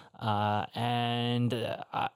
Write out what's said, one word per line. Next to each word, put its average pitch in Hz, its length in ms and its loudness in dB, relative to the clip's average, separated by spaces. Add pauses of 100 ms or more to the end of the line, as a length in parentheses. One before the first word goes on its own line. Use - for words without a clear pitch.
(200)
Uh, 104 540 2
and, 120 800 0
uh, 113 240 -4 (160)
I, - 220 0